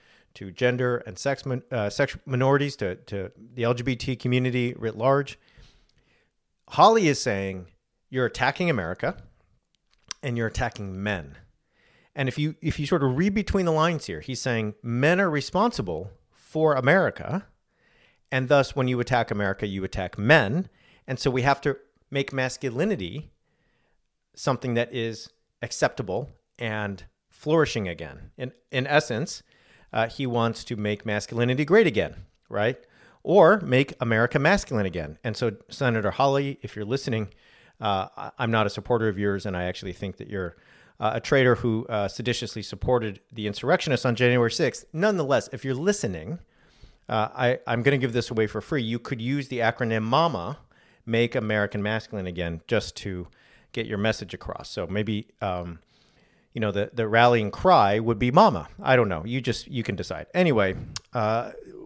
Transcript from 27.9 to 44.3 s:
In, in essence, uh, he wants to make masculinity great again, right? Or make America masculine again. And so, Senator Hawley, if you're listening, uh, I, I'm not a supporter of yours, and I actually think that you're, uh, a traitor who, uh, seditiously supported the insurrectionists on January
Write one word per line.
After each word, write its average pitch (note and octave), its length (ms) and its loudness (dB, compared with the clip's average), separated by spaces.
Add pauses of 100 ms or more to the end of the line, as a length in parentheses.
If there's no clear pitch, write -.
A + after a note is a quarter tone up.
In, C3+ 120 -8 (200)
in C3+ 160 -2
essence, C#3+ 560 0 (500)
uh, A2+ 160 0
he C3+ 180 -6
wants A#2 380 0
to B2 100 -8
make G#2 300 -2
masculinity A#2+ 640 -2
great G3+ 200 6
again, F#2+ 280 -2 (340)
right? G#2+ 300 0 (440)
Or F#3+ 380 6
make C#3 400 2
America A#2 380 2
masculine C#3 480 0
again. E2 360 -6
And G#2+ 140 -4
so, A2 200 -2 (120)
Senator A2+ 440 0
Hawley, C#3 500 0
if - 120 -12
you're G#2+ 120 -8
listening, A2+ 420 -2 (500)
uh, G2 380 0
I, G2 220 -10
I'm A#2 120 0
not A2 160 4
a G2+ 40 -2
supporter A2+ 360 0
of G2 120 -2
yours, G2+ 260 0
and G2+ 100 -4
I F2+ 100 -4
actually F#2 280 -6
think F#2+ 240 -10
that G#2 120 -14
you're, G2+ 280 -8 (420)
uh, A2 180 -2
a A2+ 40 -4
traitor B2+ 360 4
who, A#2 340 0
uh, G2+ 180 0
seditiously A2+ 540 -6
supported A2 580 -2 (100)
the A2 160 -6
insurrectionists C3 600 0
on A#2+ 100 0
January A#2+ 340 4